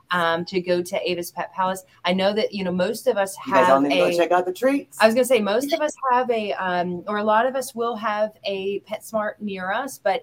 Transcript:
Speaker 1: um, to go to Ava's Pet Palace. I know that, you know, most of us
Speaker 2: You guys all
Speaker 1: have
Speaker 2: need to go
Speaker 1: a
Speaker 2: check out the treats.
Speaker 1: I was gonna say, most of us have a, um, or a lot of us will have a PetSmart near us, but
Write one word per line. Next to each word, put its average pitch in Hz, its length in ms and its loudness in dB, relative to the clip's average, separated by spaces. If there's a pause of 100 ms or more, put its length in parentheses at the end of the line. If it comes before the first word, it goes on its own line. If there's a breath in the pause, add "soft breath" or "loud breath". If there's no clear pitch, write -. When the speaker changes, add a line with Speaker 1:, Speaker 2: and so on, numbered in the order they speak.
(120)
Speaker 1:
um, 170 340 2
to 185 160 -2
go 175 220 0
to 180 260 -4
Ava's 175 220 -4
Pet - 200 -8
Palace. 190 320 -4 (220 soft breath)
I 185 80 2
know 190 200 2
that, 208 200 -2
you 196 100 -6
know, 180 80 -2
most 202 360 -2
of 220 100 2
us 196 180 -2 (120)
Speaker 2:
You - 60 -2
guys 180 160 6
all 135 120 6
Speaker 1:
have - 80 2
Speaker 2:
need - 60 2
to - 60 -
go - 60 4
Speaker 1:
a 175 80 0
Speaker 2:
check 170 160 2
out 180 140 2
the 180 80 -4
treats. 277 480 0
Speaker 1:
I 226 60 8
was 226 80 4
gonna 247 100 4
say, 247 140 4
most 233 340 0
of 311 80 0
us 302 140 -2 (160)
have 247 180 2
a, 214 240 0
um, 180 540 -2
or 208 100 -2
a 208 60 -2
lot 220 240 4
of 262 80 -2
us 254 180 -6
will 233 220 -2
have 214 380 -2 (100)
a 196 380 -4
PetSmart - 580 -6
near 196 320 -6
us, 269 260 -6
but 190 260 0